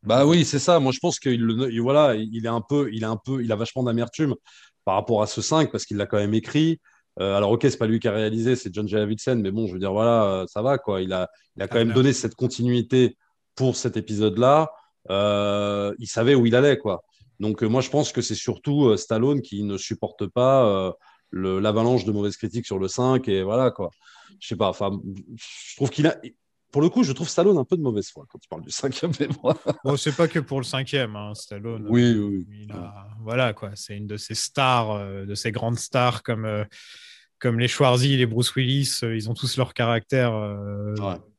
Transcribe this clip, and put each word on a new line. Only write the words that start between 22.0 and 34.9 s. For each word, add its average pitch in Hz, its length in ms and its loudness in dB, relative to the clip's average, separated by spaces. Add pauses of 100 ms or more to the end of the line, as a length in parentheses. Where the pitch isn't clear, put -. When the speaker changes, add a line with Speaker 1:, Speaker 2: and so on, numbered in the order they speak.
Speaker 1:
de 107 60 -2
mauvaises 104 260 -2
critiques 113 300 -6
sur 98 100 -6
le 95 100 -4
cinq, 127 420 2
et 95 120 0
voilà, 113 300 0
quoi. 92 180 -8 (500)
Je - 100 -16
sais - 80 -6
pas, 101 120 0
enfin, 98 220 -4 (440)
je - 420 -18
trouve 139 120 0
qu'il 147 180 0
a... - 100 2 (540)
Pour 143 100 0
le 160 80 4
coup, 240 140 2
je 135 100 0
trouve 160 160 -6
Stallone 185 280 4
un 135 60 2
peu 185 140 -2
de 165 40 -2
mauvaise 110 280 -2
foi 143 200 -20
quand - 140 -20
il - 60 -20
parle 113 140 -10
du - 60 -18
cinquième, 139 500 -4
mais 143 100 -2 (120)
moi 156 160 2 (280)
Speaker 2:
Bon, 143 120 0
c'est 143 180 -2
pas 170 120 2
que 165 120 -2
pour 135 200 -4
le 123 60 -6
cinquième, 131 500 -4
hein, 104 180 -10
Stallone. 107 560 -10
Speaker 1:
Oui, 120 140 6
Speaker 2:
Euh, 117 240 6
Speaker 1:
oui, 98 220 -4
oui. 104 160 -20
Speaker 2:
il 107 80 -16
a, - 20 -12
Speaker 1:
Ouais. 87 60 -12 (420)
Speaker 2:
voilà, 117 300 0
quoi. 101 220 -12
C'est 104 200 -14
une 104 120 -10
de 104 100 -8
ces 113 180 -10
stars, 123 560 0